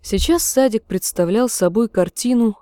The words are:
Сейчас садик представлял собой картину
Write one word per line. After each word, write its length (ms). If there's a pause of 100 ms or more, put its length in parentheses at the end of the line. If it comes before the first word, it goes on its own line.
Сейчас 400
садик 400
представлял 680
собой 400
картину 720